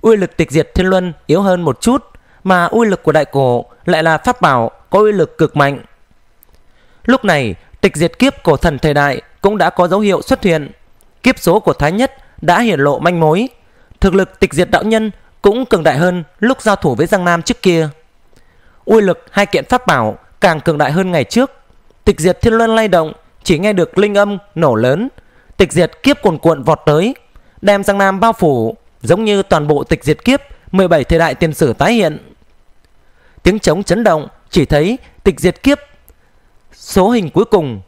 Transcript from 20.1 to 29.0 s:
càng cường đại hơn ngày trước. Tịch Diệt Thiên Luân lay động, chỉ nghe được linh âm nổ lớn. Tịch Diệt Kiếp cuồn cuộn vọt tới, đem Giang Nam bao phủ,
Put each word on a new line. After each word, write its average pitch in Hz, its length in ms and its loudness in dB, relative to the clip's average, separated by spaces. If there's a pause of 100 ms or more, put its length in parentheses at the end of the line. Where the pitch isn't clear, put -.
càng 165 180 2
cường 151 180 -2
đại 139 140 0
hơn 180 200 -2
ngày 156 120 0
trước. 247 280 -2 (520)
Tịch - 160 0
Diệt 175 220 0
Thiên 233 120 2
Luân 226 220 0
lay 220 120 0
động, 165 260 0 (300)
chỉ 156 160 0
nghe 208 140 0
được 175 240 -2
linh 208 200 0
âm 202 200 0 (180)
nổ 151 200 2
lớn. 139 340 0 (480)
Tịch 175 160 0
Diệt 165 300 -2
Kiếp 277 180 0
cuồn 170 160 0
cuộn 151 260 0
vọt 156 220 0
tới, 175 300 0 (460)
đem 202 220 2
Giang 196 140 -2
Nam 196 220 0
bao 220 140 2
phủ, 123 440 -2 (240)